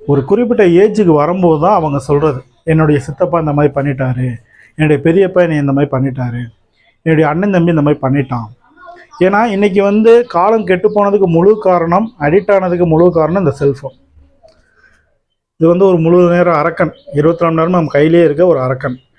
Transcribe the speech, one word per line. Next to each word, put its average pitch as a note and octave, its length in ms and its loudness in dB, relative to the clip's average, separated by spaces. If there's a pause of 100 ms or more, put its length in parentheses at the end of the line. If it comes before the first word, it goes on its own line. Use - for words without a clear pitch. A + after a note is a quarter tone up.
ஒரு C#3+ 180 0
குறிப்பிட்ட A3 420 2
ஏஜுக்கு F#3 480 2
வரும்போது D#3+ 460 0
தான் F#3 140 2
அவங்க D#3 240 -2
சொல்றது, C#3+ 440 -2 (220)
"என்னுடைய D#3 360 0
சித்தப்பா D#3+ 380 -4
இந்த D#3 140 -4
மாதிரி C#3+ 220 0
பண்ணிட்டாரு, B2+ 580 -4 (420)
என்னுடைய D3+ 280 0
பெரியப்பா F#3 380 0
என்னை E3 160 0
இந்த C#3+ 160 -2
மாதிரி C#3+ 240 -2
பண்ணிட்டாரு, B2+ 440 -6 (600)
என்னுடைய D#3 280 0
அண்ணன் F#3 200 -2
தம்பி F3 240 0
இந்த D#3 80 0
மாதிரி D3 200 0
பண்ணிட்டான்." C3 440 -4 (760)
ஏன்னா, G3 220 2
இன்னைக்கு G3+ 400 0
வந்து A3 440 4
காலம் G#3 380 0
கெட்டு F#3+ 300 0
போனதுக்கு G3+ 320 0
முழு F3+ 320 2
காரணம், F#3 600 0
அடிக்ட் F#3 340 0
ஆனதுக்கு F3+ 320 0
முழு E3 240 2
காரணம் E3 340 -2
இந்த D3+ 60 2
செல்போன். C#3 420 -4 (1600)
இது E3 120 0
வந்து F#3 180 2
ஒரு F#3 120 2
முழு E3+ 320 2
நேர F3 260 0
அரக்கன், E3 360 -2 (200)
இருபத்தி E3 320 0
நாலு E3 100 -2
மணி - 0 -
நேரமும் D#3+ 180 -2
நம்ம E3 180 -2
கையிலேயே E3 340 2
இருக்க D#3 220 0
ஒரு D#3+ 140 0
அரக்கன். B2+ 360 -6 (220)